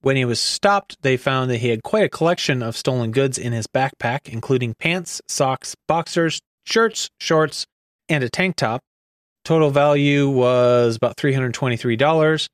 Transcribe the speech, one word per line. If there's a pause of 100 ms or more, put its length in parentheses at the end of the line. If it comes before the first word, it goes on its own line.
When
he
was
stopped,
they
found
that
he
had
quite
a
collection
of
stolen
goods
in
his
backpack,
including
pants,
socks, (140)
boxers, (240)
shirts, (120)
shorts, (440)
and
a
tank
top. (640)
Total
value
was
about
three
hundred
twenty-three
dollars.